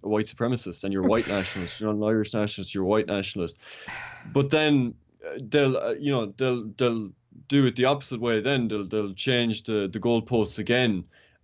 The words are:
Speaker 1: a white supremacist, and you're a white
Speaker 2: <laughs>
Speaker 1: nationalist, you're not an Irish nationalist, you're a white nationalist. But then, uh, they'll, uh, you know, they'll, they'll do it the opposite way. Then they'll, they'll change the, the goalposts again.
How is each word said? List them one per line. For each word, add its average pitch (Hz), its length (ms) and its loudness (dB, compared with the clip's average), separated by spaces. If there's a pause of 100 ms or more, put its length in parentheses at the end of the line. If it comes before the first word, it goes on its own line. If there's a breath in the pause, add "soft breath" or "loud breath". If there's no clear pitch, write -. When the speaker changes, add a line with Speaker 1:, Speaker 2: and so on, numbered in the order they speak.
Speaker 1:
a 98 80 -6
white 107 160 2
supremacist, 120 580 -4
and 98 80 -4
you're 95 140 0
a - 20 4
white 110 200 2
Speaker 2:
<laughs> - 0 -
Speaker 1:
nationalist, 92 520 -4
you're 107 140 -2
not - 20 -2
an 107 80 -2
Irish 107 300 0
nationalist, 104 400 -4
you're 98 100 -2
a - 20 0
white 107 200 2
nationalist. 98 500 -4 (800 loud breath)
But 139 160 2
then, 147 420 4 (340)
uh, - 140 -8
they'll, 131 380 2
uh, 120 200 -2
you 143 140 -2
know, 120 140 0 (100)
they'll, 127 300 0 (100)
they'll 117 320 0 (400)
do 139 160 6
it 120 120 4
the 135 100 4
opposite 135 340 0
way. 113 220 2
Then 127 260 0
they'll, 101 180 -4
they'll 104 280 -2
change 117 480 0
the, 104 280 -2
the 110 80 -6
goalposts 113 600 0
again. 110 460 0 (400 soft breath)